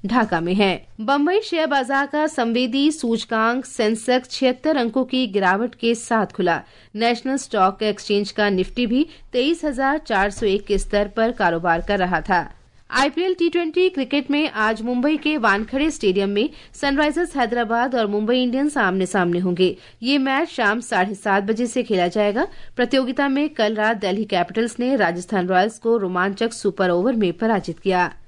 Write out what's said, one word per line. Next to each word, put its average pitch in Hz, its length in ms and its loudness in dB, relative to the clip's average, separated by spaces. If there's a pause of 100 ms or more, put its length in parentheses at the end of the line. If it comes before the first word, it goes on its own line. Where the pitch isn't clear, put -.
ढाका 196 340 0
में 175 140 -2
हैं। 196 320 0 (140)
बंबई 285 400 2
शेयर 330 260 -2
बाजार 277 400 0
का 302 200 -2
संवेदी 254 680 0
सूचकांक 233 720 -2
सेंसेक्स 233 680 0
छिहत्तर 269 460 0
अंकों 233 280 0
की 254 220 -2
गिरावट 196 480 0
के 233 200 0
साथ 220 320 0
खुला। 170 360 -2 (320)
नेशनल 233 420 -2
स्टॉक 196 460 0
एक्सचेंज 208 480 -2
का 208 200 0
निफ्टी 190 360 0
भी 254 200 2 (260)
तेईस 285 320 0
हजार 269 340 0
चार 208 320 0
सौ 208 160 -4
एक 202 200 0
के 202 120 0
स्तर 208 380 0
पर 226 140 2
कारोबार 170 500 0
कर 202 180 -2
रहा 180 220 0
था। 170 340 -2 (360)
आईपीएल 311 440 0
टी 339 140 2
ट्वेंटी 339 400 2
क्रिकेट 285 420 -2
में 285 200 0
आज 214 320 0
मुंबई 247 340 0
के 302 220 0
वानखेड़े 220 520 0
स्टेडियम 196 380 0
में 208 220 0 (240)
सनराइजर्स 294 640 0
हैदराबाद 240 580 0
और 226 120 2
मुंबई 214 360 0
इंडियंस 269 360 0
आमने-सामने 180 600 2
होंगे। 180 380 0 (260)
ये 269 160 2
मैच 269 300 0
शाम 220 320 0
साढ़े 208 340 0
सात 202 280 0
बजे 226 240 0
से 247 160 -2
खेला 180 260 0
जाएगा। 208 380 0 (300)
प्रतियोगिता 262 520 0
में 285 200 0
कल 220 260 0
रात 214 220 0
दिल्ली 202 280 -2
कैपिटल्स 208 560 -2
ने 262 160 2
राजस्थान 180 520 0
रॉयल्स 190 300 2
को 233 180 2
रोमांचक 196 560 -2
सुपर 185 380 0
ओवर 180 220 2
में 208 200 2
पराजित 220 460 -2
किया। 180 360 0 (120)